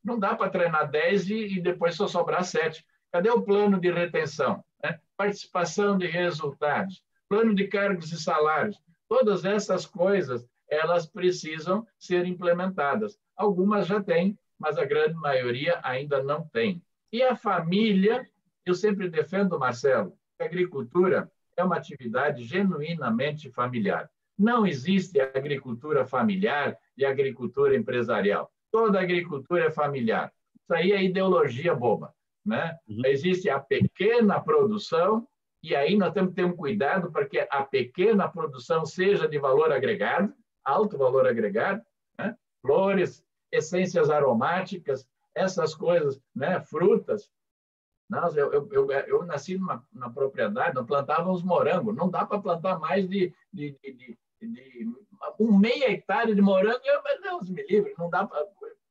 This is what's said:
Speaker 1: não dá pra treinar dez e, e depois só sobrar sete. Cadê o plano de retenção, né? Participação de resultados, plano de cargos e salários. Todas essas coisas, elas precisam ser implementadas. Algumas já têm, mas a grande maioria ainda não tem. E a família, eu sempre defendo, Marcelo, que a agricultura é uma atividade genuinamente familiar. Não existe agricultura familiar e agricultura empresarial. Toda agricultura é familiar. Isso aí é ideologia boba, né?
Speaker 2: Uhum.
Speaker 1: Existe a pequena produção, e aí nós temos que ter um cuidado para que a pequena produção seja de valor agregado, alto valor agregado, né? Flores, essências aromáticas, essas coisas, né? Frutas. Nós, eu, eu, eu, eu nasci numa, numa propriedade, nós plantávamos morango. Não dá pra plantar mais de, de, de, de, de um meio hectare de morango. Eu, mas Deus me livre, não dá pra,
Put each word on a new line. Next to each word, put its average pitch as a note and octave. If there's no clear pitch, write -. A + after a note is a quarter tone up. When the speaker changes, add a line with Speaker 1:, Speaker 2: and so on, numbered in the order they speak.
Speaker 1:
não A#3+
dá G#3
pra G3+
treinar D#3+
dez F3
e, G#3
e F3+
depois E3+
só G3+
sobrar E3+
sete. D#3+
Cadê F#3
o A#3
plano G3+
de F3
retenção, D#3+
né? D#3+
Participação G3
de F3+
resultados, D#3+
plano A3
de F#3+
cargos F#3+
e E3
salários. D#3
Todas G#3+
essas G3
coisas, F3
elas D#3+
precisam F3+
ser F3+
implementadas. F3+
Algumas G3
já F#3+
têm, F#3
mas D3+
a D#3+
grande D3+
maioria D#3+
ainda C#3
não D3
tem. G#2
E A#3
a B3+
família, F#3+
eu F3+
sempre G3
defendo, E3
Marcelo, B2
que -
a -
agricultura F3+
é E3+
uma F#3
atividade B2+
genuinamente D3
familiar. A2+
Não A3
existe E3+
agricultura C#3
familiar A#2
e C3
agricultura C3+
empresarial. A2
Toda G#3+
agricultura E3+
é D3+
familiar. B2
Isso -
aí F3+
é G3
ideologia E3+
boba, G#2
né? D3
Speaker 2:
Uhum. G#2+
Speaker 1:
Existe E3
a C#3
pequena -
produção, F3
e D#3+
aí D3+
nós F#3
temos F#3
que -
ter -
um F3
cuidado D3
para C#3+
que D#3
a C#3
pequena F3+
produção D#3
seja F3+
de D3+
valor C#3+
agregado, A#2
alto F3
valor C3
agregado, A#2
né? A#3
Flores, F3+
essências E3
aromáticas, D3
essas F3+
coisas, D3+
né? E3+
Frutas. G3+
Nós, D3+
eu, C#3+
eu, A2+
eu, C3+
eu C#3
nasci E3+
numa, F3
numa A#2+
propriedade, B2+
nós B2+
plantávamos D#3+
morango. F3
Não F#3
dá F3
pra G3+
plantar F3+
mais F3+
de, F#3
de, C#3+
de, B3
de, -
de A#3
um A3
meio B3
hectare A3
de G3+
morango. G3+
Eu, C#5+
mas C#5+
Deus F4
me F#3
livre, G3+
não E3+
dá F#3
pra, D3+